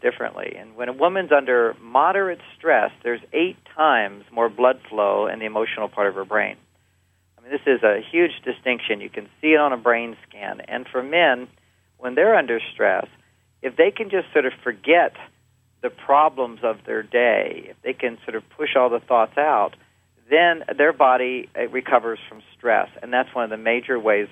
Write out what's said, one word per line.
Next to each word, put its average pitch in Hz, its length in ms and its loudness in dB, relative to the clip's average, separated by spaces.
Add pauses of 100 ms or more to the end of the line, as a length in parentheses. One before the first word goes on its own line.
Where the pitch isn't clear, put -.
differently. 120 580 -6
And 110 160 -20
when 120 140 -8
a 127 40 -6
woman's 175 380 0
under 123 500 2
moderate 170 580 0 (180)
stress, 117 340 2 (120)
there's 117 180 -4 (120)
eight 170 240 -2 (180)
times 110 560 0
more 117 180 0
blood 127 300 2 (100)
flow 104 380 0
in 101 120 -8
the 113 60 -8
emotional 107 420 -4
part 104 200 -2
of 95 80 -4
her 98 100 -8
brain. 104 300 -2 (840)
I - 40 -20
mean, 120 100 -20
this 143 160 -6
is 127 160 2
a 107 160 4 (120)
huge 170 200 2 (120)
distinction. 120 580 -6
You 101 80 -14
can 104 180 -14 (140)
see 156 120 0
it 156 60 6
on 147 140 2
a 123 40 -2
brain 117 380 0 (120)
scan. 101 340 -12
And 120 260 -10
for 127 160 -6
men, 139 440 2 (500)
when 123 180 -10
they're 202 200 4
under 120 240 0 (140)
stress, 95 340 0 (540)
if 131 140 -8
they 170 160 4
can 202 180 -6
just 190 240 -4
sort 143 120 2
of 127 80 -4 (100)
forget 143 500 0 (680)
the 123 100 -4
problems 135 720 0
of 113 220 -2
their 113 180 -6
day, 110 640 0
if - 140 -20
they 127 100 -6
can 117 300 -8
sort 113 120 -10
of 107 80 -10 (140)
push 151 180 -2
all 127 140 4
the 117 100 -2
thoughts 113 380 0
out, 139 380 0 (540)
then 165 320 4 (160)
their 147 140 4
body, 127 560 2 (100)
uh, 117 120 -4
recovers 117 580 0
from 107 140 -20 (160)
stress. 104 320 0 (120)
And 123 120 -8
that's 135 200 0
one 120 120 -4
of 110 40 -6
the 110 60 -8
major 117 420 -2
ways 107 340 0